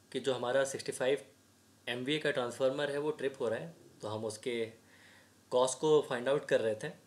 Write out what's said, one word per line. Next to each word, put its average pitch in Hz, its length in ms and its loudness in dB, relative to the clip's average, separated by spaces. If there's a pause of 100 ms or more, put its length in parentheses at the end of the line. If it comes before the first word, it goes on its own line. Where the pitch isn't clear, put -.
(120)
कि 131 80 -2
जो 131 140 0
हमारा 123 300 2
सिक्सटी - 280 -6
फ़ाइव 135 320 0 (640)
एमवीए 127 300 -2
का 147 120 0
transformer 135 600 0
है, 143 80 -2
वो 151 120 -2
ट्रिप 135 300 -4
हो 120 80 0
रहा 113 100 0
है, 165 180 -10 (260)
तो 110 60 -6
हम 110 160 -4
उसके 113 480 -4 (800)
कॉज 127 240 4
को 151 280 6
find 123 260 -2
out 147 160 2
कर 131 160 2
रहे 110 140 2
थे, 147 140 -6 (180)